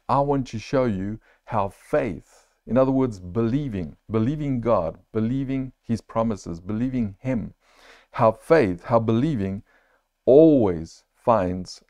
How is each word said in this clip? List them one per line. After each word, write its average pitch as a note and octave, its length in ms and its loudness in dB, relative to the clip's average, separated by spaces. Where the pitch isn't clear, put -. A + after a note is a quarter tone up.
I C3 140 2
want C#3 280 -2
to A2 100 -10
show C3 260 -2
you G#2 340 -4
how G#2 240 -4
faith, - 760 -6
in A2+ 100 -4
other C3 160 4
words, B2+ 280 -2
believing, G#2+ 760 -4
believing C3 500 -2
God, G2 380 0
believing C3 600 -4
his A2+ 200 -4
promises, G2+ 580 -6
believing A2 600 -4
him, A2 340 -6
how A2 200 4
faith, A2+ 520 2
how A#2 140 2
believing A2+ 640 0
always A#2+ 800 4
finds F#2 760 -2